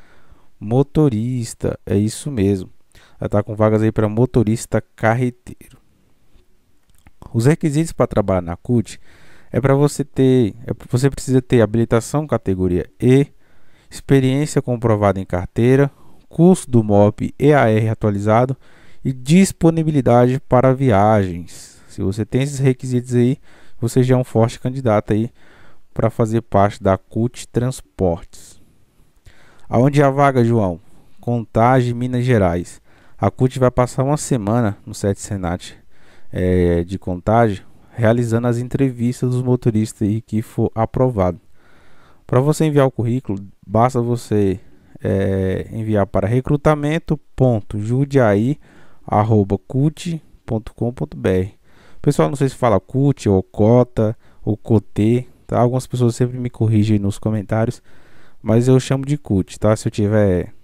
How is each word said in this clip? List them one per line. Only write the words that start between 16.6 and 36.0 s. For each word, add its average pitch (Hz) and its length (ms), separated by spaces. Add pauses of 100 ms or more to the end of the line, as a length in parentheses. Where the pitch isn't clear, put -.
do 120 140
mop 104 560
E 139 140
A 131 160
R 110 200
atualizado 110 680 (480)
e 131 80
disponibilidade 143 1300
para 131 340
viagens. 104 1120
Se - 140
você 98 220
tem 127 180
esses 139 160
requisitos 127 560
aí, 120 240 (420)
você 120 220
já 127 140
é - 20
um 127 60
forte 113 340
candidato 127 540
aí 107 180 (600)
pra 113 180
fazer 113 320
parte 101 400
da 95 160
cut - 480
Transportes. - 1120 (1080)
Aonde 139 340
é - 20
a 139 60
vaga, 135 340
João? 104 360 (400)
Contagem, 120 760
Minas 123 300
Gerais. 92 580 (340)
A 101 140
cut 127 300
vai 127 100
passar 127 320
uma 139 140
semana 113 680
no 110 80
sete 101 280
Senat, 90 540 (580)